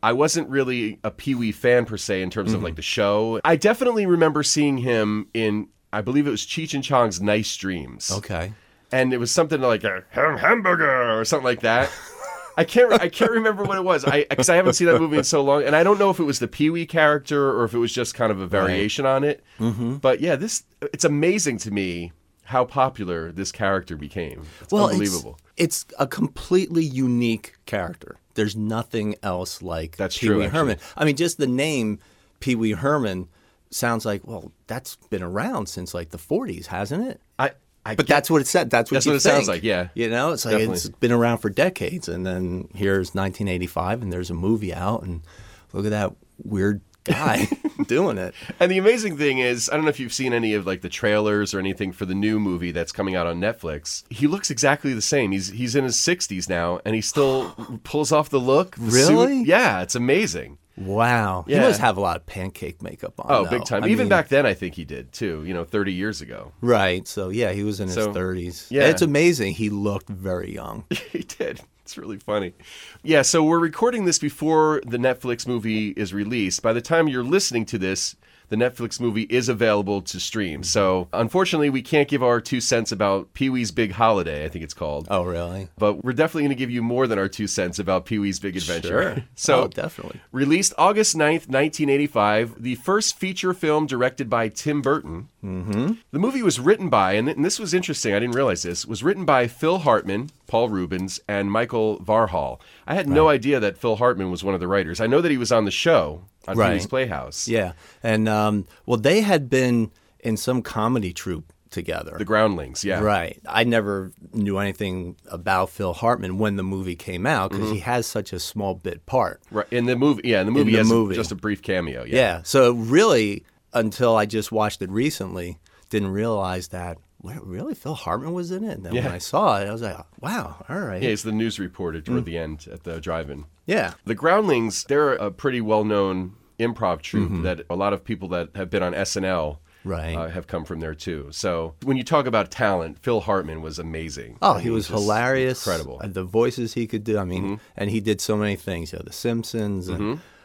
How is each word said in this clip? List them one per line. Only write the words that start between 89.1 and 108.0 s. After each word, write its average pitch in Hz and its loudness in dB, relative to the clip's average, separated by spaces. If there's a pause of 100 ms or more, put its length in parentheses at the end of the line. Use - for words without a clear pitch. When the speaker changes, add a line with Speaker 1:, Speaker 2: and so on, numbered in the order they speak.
Speaker 2:
Sure. 127 -4
Speaker 1:
<laughs> - -20
So, 127 2
Speaker 2:
Oh, - -2
definitely. - -10 (120)
Speaker 1:
released 147 2
August 202 4
ninth, 156 2
nineteen 147 2
eighty-five, 117 2
the 123 -4
first 202 0
feature 185 -2
film 156 2
directed 127 -2
by 117 2
Tim 147 -2
Burton. 131 -2 (140)
Speaker 2:
Mm-hmm. 101 -2 (180)
Speaker 1:
The 139 -2
movie 254 0
was 165 2
written 180 2
by, 98 4
and, 110 2
th-, 156 -2
and 143 2
this 190 -2
was 185 -4
interesting, 147 0
I 101 2
didn't 120 -2
realize 120 0
this, 87 -6
was 107 -8
written 185 0
by 131 4
Phil 156 0
Hartman, 117 0 (160)
Paul 117 2
Rubens, 95 -4
and 101 -2
Michael 110 0
Varhol. 90 0 (280)
I 151 -2
had 185 -2
no 147 6
Speaker 2:
Right. 147 6
Speaker 1:
idea 131 0
that 101 0
Phil 113 0
Hartman 98 2
was 90 -6
one 98 0
of 87 -4
the 87 -4
writers. 92 0
I 110 0
know 135 4
that 170 0
he 139 2
was 120 -2
on 110 4
the 98 -2
show, 87 2 (240)
on 98 -2
Speaker 2:
Right. 104 6
Speaker 1:
Pee-wee's 87 -2
Playhouse. 101 -4
Speaker 2:
Yeah. 104 0 (320)